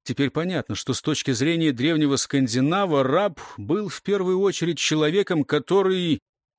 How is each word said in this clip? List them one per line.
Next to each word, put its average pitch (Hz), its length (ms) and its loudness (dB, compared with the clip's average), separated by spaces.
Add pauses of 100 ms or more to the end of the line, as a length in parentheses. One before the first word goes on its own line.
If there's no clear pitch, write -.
Теперь 131 280 -2
понятно, 160 440 -4
что - 180 -4
с - 100 -4
точки 143 280 -2
зрения 151 400 2
древнего 143 460 2
скандинава 139 880 2
раб 175 340 0 (200)
был 170 300 -2
в - 140 -10
первую 185 380 0
очередь 170 380 0
человеком, 156 680 2
который, 180 760 2 (400)